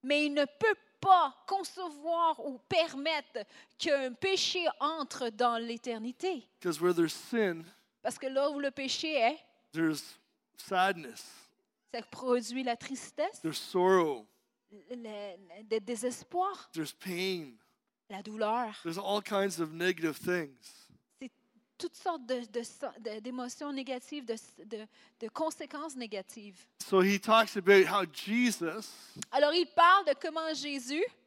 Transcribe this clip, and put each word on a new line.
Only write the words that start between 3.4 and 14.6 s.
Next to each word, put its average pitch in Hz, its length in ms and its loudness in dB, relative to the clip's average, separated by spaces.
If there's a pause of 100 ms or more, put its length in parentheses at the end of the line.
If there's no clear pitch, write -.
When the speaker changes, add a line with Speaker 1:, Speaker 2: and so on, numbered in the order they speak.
Speaker 1:
qu'un 277 360 0
péché 370 520 0 (140)
entre 285 500 -2
dans 233 280 0
l'éternité. 233 920 -6 (140)
Speaker 2:
'Cause 160 200 -2
where 180 120 4
there's 165 200 2
sin, 185 500 -2 (380)
Speaker 1:
Parce - 160 -4
que 269 100 -8
là 269 220 0
où 285 100 -6
le 277 120 -2
péché 277 440 -4
est, 247 240 2 (320)
Speaker 2:
there's 156 460 -2 (400)
sadness, 180 680 -2 (680)
Speaker 1:
ça 233 100 -8
produit 247 600 -2
la 240 120 0
tristesse, - 680 -8
Speaker 2:
there's 156 180 -4
sorrow, 180 680 4 (460)